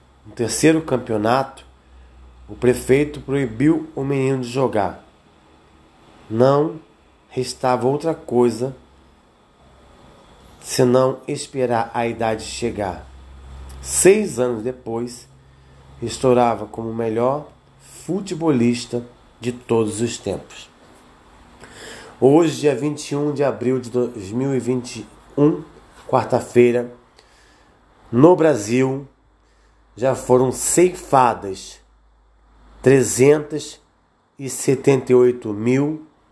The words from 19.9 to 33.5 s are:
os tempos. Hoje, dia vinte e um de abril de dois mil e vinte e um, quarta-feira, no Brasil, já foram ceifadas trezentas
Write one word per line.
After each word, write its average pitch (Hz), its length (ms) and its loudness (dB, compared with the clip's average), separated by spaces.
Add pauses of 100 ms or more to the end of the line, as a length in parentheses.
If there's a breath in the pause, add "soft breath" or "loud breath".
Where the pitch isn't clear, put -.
os 117 180 -4
tempos. - 520 -12 (1500 loud breath)
Hoje, 139 400 4
dia 143 160 2
vinte 147 340 -8
e 143 60 -4
um 147 180 -2
de 135 80 -4
abril 123 380 -2
de 120 100 -12
dois 117 400 -4
mil 135 240 -2
e 123 60 -2
vinte 120 400 -6
e - 60 -16 (300)
um, 151 280 2 (420)
quarta-feira, 120 880 2 (1160 soft breath)
no 156 240 8
Brasil, 131 720 0 (880)
já 127 180 0
foram 127 380 2
ceifadas 131 1300 0 (1000)
trezentas 139 1000 2 (580)